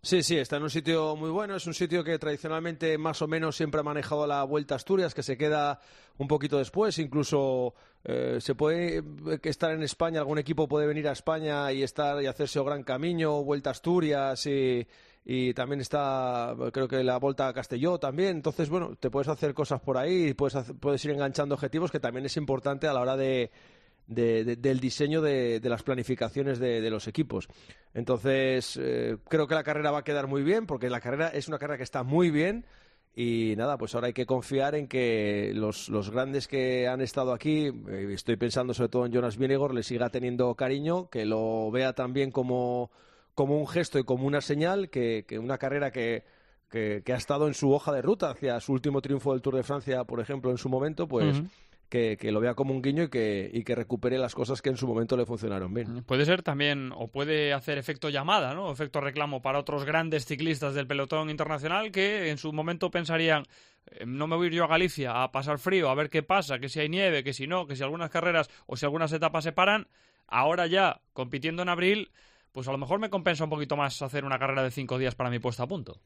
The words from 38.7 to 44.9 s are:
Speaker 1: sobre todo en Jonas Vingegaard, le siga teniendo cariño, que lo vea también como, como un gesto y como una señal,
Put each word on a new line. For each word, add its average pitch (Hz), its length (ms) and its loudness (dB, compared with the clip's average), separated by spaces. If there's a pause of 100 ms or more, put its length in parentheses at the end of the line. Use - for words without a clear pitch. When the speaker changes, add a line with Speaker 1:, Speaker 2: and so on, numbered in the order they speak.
Speaker 1:
sobre 123 140 0
todo 123 180 2
en 120 40 -2
Jonas 117 260 0
Vingegaard, 135 360 2
le 120 80 0
siga 120 300 -2
teniendo 123 420 0
cariño, 147 560 -2
que 113 160 -4
lo 110 460 0
vea 127 220 0
también 131 360 0
como, 123 600 0 (420)
como 143 240 2
un 151 100 0
gesto 165 300 0
y 135 60 4
como 131 240 2
una 143 140 2
señal, 170 500 0